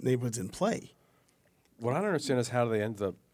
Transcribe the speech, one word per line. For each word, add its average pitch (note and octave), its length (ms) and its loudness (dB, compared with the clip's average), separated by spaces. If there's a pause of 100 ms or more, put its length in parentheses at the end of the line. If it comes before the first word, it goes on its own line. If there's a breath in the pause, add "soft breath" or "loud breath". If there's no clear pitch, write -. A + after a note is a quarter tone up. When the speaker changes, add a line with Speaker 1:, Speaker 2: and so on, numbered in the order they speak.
Speaker 1:
neighborhood's B2 380 0
in G2 100 -6
play. - 440 -2 (840)
Speaker 2:
What A#2+ 160 -2
I D3 40 0
don't G3+ 100 0
understand C#3+ 320 2
is A#2+ 100 0
how B2 160 2
they A2 160 2
ended G#2 220 -2
up F#2+ 120 -2 (180)